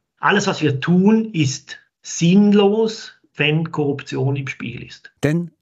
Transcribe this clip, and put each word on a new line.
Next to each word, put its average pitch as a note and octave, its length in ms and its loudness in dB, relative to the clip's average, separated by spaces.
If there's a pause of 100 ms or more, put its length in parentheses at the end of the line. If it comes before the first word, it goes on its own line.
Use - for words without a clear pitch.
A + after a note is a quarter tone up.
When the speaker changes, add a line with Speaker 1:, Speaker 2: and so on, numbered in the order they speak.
(180)
Speaker 1:
Alles, G3 280 0
was F#3+ 160 -4
wir C3 180 0
tun, G#3 520 2
ist - 440 -4 (260)
sinnlos, G#3 1120 2 (240)
wenn D3+ 340 -2
Korruption C#3 680 -4
im C#3 120 -8
Spiel - 340 -10
ist. - 300 -20 (100)
Speaker 2:
Denn, E3 280 -2 (120)